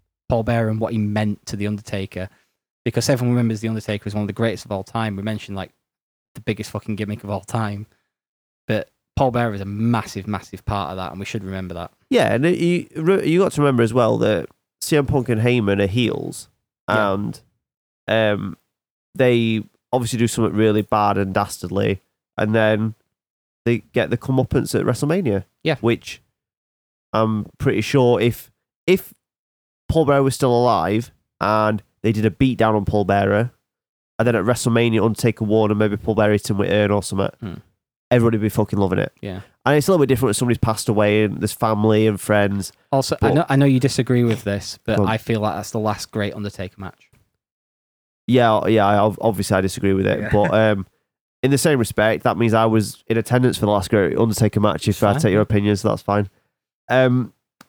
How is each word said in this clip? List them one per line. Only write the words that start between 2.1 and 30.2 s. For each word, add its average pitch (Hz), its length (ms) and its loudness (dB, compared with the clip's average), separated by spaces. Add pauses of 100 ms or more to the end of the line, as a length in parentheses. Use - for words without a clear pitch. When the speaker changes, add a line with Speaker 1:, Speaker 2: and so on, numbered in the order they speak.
Speaker 1:
Because 117 240 -2
everyone 123 260 0
remembers 113 260 0
The 110 80 -4
Undertaker 107 380 -6
as 104 80 -8
one 107 80 -2
of 104 60 -4
the 104 40 -6
greatest 110 320 -4
of - 80 -10
all 98 120 -6
time. 110 320 -6
We 98 60 -8
mentioned, 104 340 -8
like, 95 160 -10 (600)
the - 60 -18
biggest 107 300 -6
fucking 107 260 -8
gimmick 104 280 -8
of 101 60 -8
all 98 120 -6
time. 107 440 -6 (800)
But 110 240 -4 (260)
Paul 135 140 2
Bearer 120 240 -2
is 98 60 -8
a 98 60 -10
massive, 104 600 -2
massive 98 380 -10
part 98 260 -6
of 95 60 -10
that, 92 160 -8
and 92 80 -12
we 98 60 -12
should 101 180 -8
remember 92 300 -10
that. 87 180 -12 (160)
Speaker 2:
Yeah, 139 260 2
and 131 120 0
it, 175 120 0
you, 175 380 -2
re-, 175 320 0
you 165 120 2
got 196 120 0
to 147 80 -2
remember 135 220 2
as 110 120 0
well 113 240 2
that 107 300 0 (320)
C - 160 0
M 143 100 2
Punk 127 220 0
and 110 140 0
Heyman 107 400 2
are 101 40 2
heels, - 600 -4 (400)
Speaker 1:
Yeah. 104 260 0
Speaker 2:
and, 104 260 -6 (680)
um, 104 480 0 (580)
they 117 500 2 (280)
obviously 120 260 -2
do 117 100 2
something 107 280 -2
really 107 260 2
bad 104 360 0
and 95 160 -2
dastardly, 101 680 -4 (380)
and 107 160 0
then 110 400 0 (720)
they 120 120 0 (140)
get 117 160 0
the 117 80 -2
comeuppance - 600 -2
at 98 80 -2
WrestleMania. 135 580 -2 (180)
Speaker 1:
Yeah. 156 200 -2
Speaker 2:
Which - 400 -4 (880)
I'm 110 340 0 (120)
pretty 127 240 0
sure 123 380 2
if, 117 300 -2 (360)
if 185 260 0 (760)
Paul 160 180 2
Bearer 139 160 4